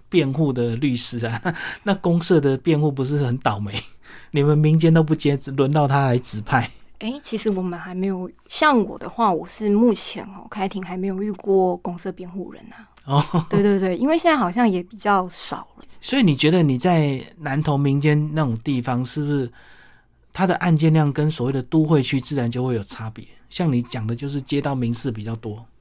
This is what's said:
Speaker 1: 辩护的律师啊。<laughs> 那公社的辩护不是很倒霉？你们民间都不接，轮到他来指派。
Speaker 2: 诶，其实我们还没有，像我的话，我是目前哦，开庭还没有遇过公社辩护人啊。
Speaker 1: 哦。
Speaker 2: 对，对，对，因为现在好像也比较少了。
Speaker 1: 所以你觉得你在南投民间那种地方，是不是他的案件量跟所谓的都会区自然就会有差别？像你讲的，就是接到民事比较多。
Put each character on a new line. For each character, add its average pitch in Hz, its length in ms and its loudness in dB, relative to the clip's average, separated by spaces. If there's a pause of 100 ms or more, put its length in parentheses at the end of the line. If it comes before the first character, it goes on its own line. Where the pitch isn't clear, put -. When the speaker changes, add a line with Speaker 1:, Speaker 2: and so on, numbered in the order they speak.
Speaker 1:
辩 156 220 2
护 143 220 0
的 117 240 -2
律 131 180 0
师 120 300 -4
啊。 117 160 -6 (180)
<laughs> - 240 -10
那 196 120 0
公 175 260 2
社 170 200 4
的 135 180 2
辩 156 200 2
护 151 140 2
不 135 120 -2
是 139 140 -2
很 127 200 0
倒 107 200 -2
霉？ 101 140 -6 (600)
你 143 100 2
们 147 140 4
民 156 220 4
间 160 140 6
都 165 100 6
不 156 120 0
接， 143 240 0 (180)
轮 135 160 2
到 147 160 2
他 139 180 2
来 123 120 2
指 107 220 -6
派。 135 300 -2 (300)
Speaker 2:
诶， 240 200 -8
其 - 160 -8
实 214 140 -2
我 190 100 -2
们 175 160 -4
还 180 180 -12
没 185 120 -2
有， 185 240 -4 (180)
像 294 360 2
我 - 120 -8
的 - 120 -12
话， 220 240 0
我 165 140 -2
是 214 220 -6
目 220 240 4
前 - 320 -6
哦， 196 240 -18
开 190 200 -6
庭 185 160 -8
还 180 120 -10
没 185 120 -4
有 190 120 -4
遇 208 120 -4
过 185 460 2
公 175 200 -8
社 185 140 -8
辩 180 180 -16
护 180 220 -12
人 - 180 -20
啊。 - 180 -20 (160)
Speaker 1:
哦。 147 460 0
Speaker 2:
对， 202 100 2
对， 202 200 4
对， 185 160 0
因 254 100 0
为 285 100 2
现 330 140 2
在 302 60 4
好 208 120 0
像 226 200 2
也 185 120 0
比 180 160 -14
较 196 320 0
少 - 380 -4 (120)
了。 - 60 -20 (160)
Speaker 1:
所 - 160 -2
以 277 60 4
你 156 140 6
觉 151 140 4
得 175 120 4
你 135 160 2
在 147 420 2 (180)
南 147 220 -4
投 156 160 0
民 139 240 2
间 151 320 2
那 156 100 0
种 120 160 0
地 131 220 -2
方， 123 240 -2
是 147 200 -4
不 - 20 -4
是 139 240 -2 (840)
他 190 140 0
的 180 100 0
案 175 180 2
件 156 180 4
量 151 200 4
跟 151 160 0
所 127 180 -2
谓 135 60 0
的 135 120 -2
都 160 200 2
会 151 180 4
区 131 180 0
自 147 160 -8
然 120 120 -2
就 123 160 -4
会 127 100 -2
有 107 100 -2
差 110 260 -10
别？ 110 160 -18 (240)
像 175 220 0
你 120 100 2
讲 113 240 -8
的， 117 80 -2
就 139 140 -8
是 139 120 -4
接 143 200 -2
到 139 140 -2
民 120 200 -2
事 123 160 -4
比 110 140 -8
较 113 120 -6
多。 113 260 -10 (180)